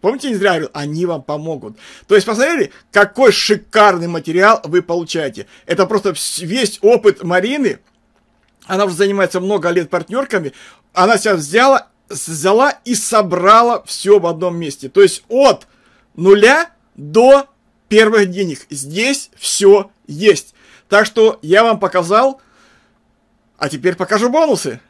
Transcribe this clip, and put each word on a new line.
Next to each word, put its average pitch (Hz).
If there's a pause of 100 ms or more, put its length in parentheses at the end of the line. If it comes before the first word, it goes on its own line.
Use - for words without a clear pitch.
помните, 262
не 233
зря 196
говорил, 160
они 151
вам 160
помогут. 151 (280)
То 185
есть, 202
посмотрели, 247 (200)
какой 214
шикарный 196
материал 175
вы 170
получаете. 160 (180)
Это 180
просто 202
вс-, -
весь 202
опыт 214
Марины. 190 (880)
Она 190
уже 180
занимается 190
много 180
лет 175
партнёрками. 180 (400)
Она 202
себя 208
взяла, 196 (200)
с-, -
взяла 190
и 247
собрала 214
всё 202
в 170
одном 170
месте. 139
То 196
есть 190
от 254 (500)
нуля 208 (240)
до 247 (400)
первых 214
денег. 175
Здесь 165
всё 202 (160)
есть. 165 (360)
Так 208
что 220
я 185
вам 226
показал. 196 (1160)
А 147
теперь 156
покажу 208
бонусы. 240